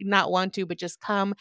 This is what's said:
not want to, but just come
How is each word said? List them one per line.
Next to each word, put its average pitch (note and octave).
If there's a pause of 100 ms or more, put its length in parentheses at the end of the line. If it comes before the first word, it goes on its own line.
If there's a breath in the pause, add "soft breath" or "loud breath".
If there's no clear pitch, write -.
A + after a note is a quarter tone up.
not G3
want F#3
to, F#3+
but E3+
just -
come G3+